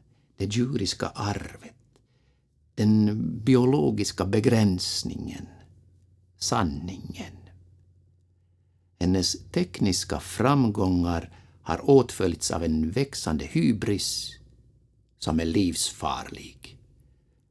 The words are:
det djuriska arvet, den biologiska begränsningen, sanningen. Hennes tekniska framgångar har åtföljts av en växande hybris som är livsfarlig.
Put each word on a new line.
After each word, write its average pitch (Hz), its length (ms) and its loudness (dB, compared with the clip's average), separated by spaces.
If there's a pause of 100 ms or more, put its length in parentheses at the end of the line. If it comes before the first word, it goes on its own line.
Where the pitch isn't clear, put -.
(400)
det 101 160 -2
djuriska 123 500 -2
arvet, - 680 -8 (1000)
den 107 440 4 (260)
biologiska 127 800 2
begränsningen, 104 1200 0 (920)
sanningen. 90 960 -4 (1600)
Hennes 90 360 2 (160)
tekniska 101 680 -2
framgångar 101 1080 2 (320)
har - 280 -2
åtföljts 101 600 4
av 82 140 -2
en 80 260 0
växande 98 540 -4
hybris 107 880 -2 (880)
som 80 220 0
är 82 40 0
livsfarlig. - 1300 -4 (720)